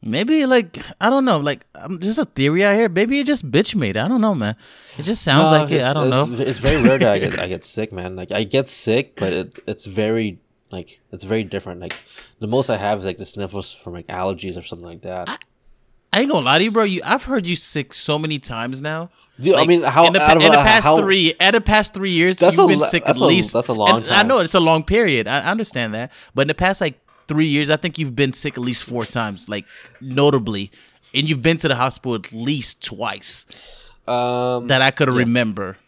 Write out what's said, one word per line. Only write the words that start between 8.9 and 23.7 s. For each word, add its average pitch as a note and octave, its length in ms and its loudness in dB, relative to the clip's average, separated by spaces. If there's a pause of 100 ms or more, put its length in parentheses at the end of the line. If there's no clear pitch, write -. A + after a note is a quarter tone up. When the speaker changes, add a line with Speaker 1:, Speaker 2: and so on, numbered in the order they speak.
Speaker 2:
but F#2+ 160 -2
it, F2+ 340 -6
it's - 180 -10
very, G#2+ 540 -2 (320)
like, - 300 -16 (100)
it's G2 140 -16
very A2 180 -2
different. F#2 380 -10
Like, E2 140 -12 (440)
the G#2+ 80 -10
most B2+ 220 -2
I A2 80 0
have G2+ 220 -2
is, F#2 60 -10
like, F#2 120 -6
the G2 80 -12
sniffles G2 480 -8
from, - 180 -18
like, F2 160 -16
allergies F#2 500 -6
or F2 60 -14
something F2 240 -16
like E2+ 140 -20
that. F#2 260 -10
Speaker 1:
I, - 100 -12 (760)
I G3+ 80 0
ain't C#4 100 -2
gonna D#3 140 0
lie C#3 140 2
to F#3 40 2
you, A3+ 80 -2
bro. A3 140 0
You, F#3 180 -4
I've A#3+ 220 -4
heard B3+ 200 -4
you F3 120 -4
sick - 360 -8
so - 240 -4
many D#3 220 -4
times B2 420 -8
now. D#3 280 -8 (280)
Speaker 2:
Dude, D#3+ 180 2
I C3+ 40 4
Speaker 1:
Like, D#3 100 4
Speaker 2:
mean, E3+ 140 6
how, C#3 240 6
Speaker 1:
in F3 60 4
the, F3+ 80 4
Speaker 2:
out D#3 160 6
of E3 60 6
Speaker 1:
in G3+ 100 8
the - 80 8
Speaker 2:
a, - 20 4
Speaker 1:
past A3 220 6
Speaker 2:
how D#3 120 6
Speaker 1:
three, F#3 400 2
in F#3+ 140 4
the A3+ 100 2
past G#3+ 320 2
three F#3+ 180 -4
years, F3 260 2
Speaker 2:
That's - 180 4
Speaker 1:
you've F#4+ 100 6
Speaker 2:
a - 40 6
Speaker 1:
been - 100 4
Speaker 2:
lo-, - 80 2
Speaker 1:
sick F3 180 0
Speaker 2:
that's - 140 2
Speaker 1:
at - 20 2
Speaker 2:
a, - 60 4
Speaker 1:
least. F3+ 240 4
Speaker 2:
that's A#2+ 160 0
a B2+ 60 -2